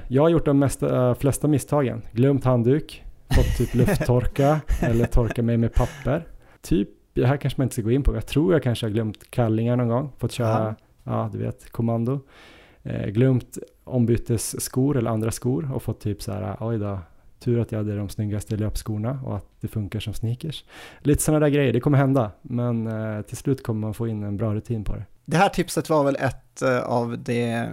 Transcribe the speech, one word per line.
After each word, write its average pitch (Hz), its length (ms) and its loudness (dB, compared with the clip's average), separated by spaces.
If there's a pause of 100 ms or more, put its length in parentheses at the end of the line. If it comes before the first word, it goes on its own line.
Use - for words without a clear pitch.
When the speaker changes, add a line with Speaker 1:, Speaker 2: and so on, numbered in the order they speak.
Speaker 1:
Jag 131 140 4
har 160 80 6
gjort 165 160 4
de 139 140 4
mesta, 131 500 2
eh, 120 60 2
flesta 139 320 0
misstagen. 131 540 0 (100)
Glömt 131 320 2
handduk, 127 600 2 (320)
fått - 220 4
typ 120 180 0
Speaker 2:
<laughs> 120 120 4
Speaker 1:
lufttorka 143 760 2 (200)
eller 120 240 2
torka 117 380 2
mig 117 140 2
med 113 160 0
papper. 131 540 0 (340)
Typ, 196 280 0 (240)
det 131 120 2
här 139 120 4
kanske 139 220 -2
man 135 60 2
inte 117 80 -2
ska - 80 -4
gå 107 100 0
in 135 120 2
på. 117 120 2
Jag 110 100 -6
tror 170 280 2
jag 151 100 4
kanske 120 220 -2
har 107 60 -2
glömt 107 400 -4
kallingar 117 440 2
någon 123 120 0
gång. 127 300 -2
Fått 120 140 -4
köra, 110 440 0 (280)
Speaker 2:
Ja. 120 80 -8
Speaker 1:
ja, 113 220 -2
du 104 40 -8
vet, 113 340 -8
kommando. 117 480 0 (640)
Eh, 117 260 -6
glömt 123 480 2 (260)
ombytesskor 120 1120 0
eller 117 140 0
andra 110 200 -2
skor 135 420 -2
och 127 100 -6
fått - 180 -4
typ 104 200 -4
så - 100 -8
här: 98 280 -6
"Oj 113 180 -2
då, 101 220 -4 (400)
tur 120 200 0
att 107 120 -2
jag 110 80 -4
hade 104 180 -2
de 101 120 -4
snyggaste 104 480 -4
löpskorna 107 680 -4
och 110 100 -6
att 98 100 -8 (160)
det 110 60 -6
funkar 104 320 -6
som 101 140 -6
sneakers." 127 520 -6 (340)
Lite 143 240 2
såna 156 160 4
där 151 100 4
grejer, 139 240 4
det 127 60 2
kommer 139 180 4
hända, 135 340 2 (100)
men, 120 460 -2
eh, 110 340 -4
till - 160 -12
slut - 260 -2
kommer 110 180 -2
man 107 120 -4
få 117 140 -4
in 107 160 -4
en 101 140 -4
bra 107 180 0
rutin 110 280 -4
på - 120 -2
det. 104 100 -10 (200)
Speaker 2:
Det - 120 0
här 190 120 4
tipset 170 400 -2
var 156 140 4
väl 139 160 2
ett, - 420 -6
eh, 131 180 2
av 120 400 -2
de 120 540 -2